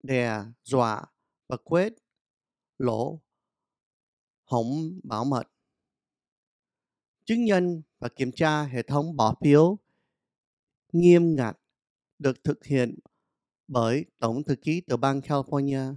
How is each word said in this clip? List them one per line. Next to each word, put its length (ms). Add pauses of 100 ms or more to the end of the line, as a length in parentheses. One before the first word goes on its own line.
đe 400 (200)
dọa 420 (420)
và 100
quét 360 (840)
lỗ 440 (1200)
hổng 600
bảo 220
mật. 180 (1800)
Chứng 200
nhận 360 (180)
và 100
kiểm 220
tra 320
hệ 200
thống 320
bỏ 260
phiếu 360 (1120)
nghiêm 440
ngặt 240 (600)
được 240
thực 220
hiện 340 (680)
bởi 380 (140)
Tổng 240
thư 120
ký 260
tiểu 160
bang 220
California. 760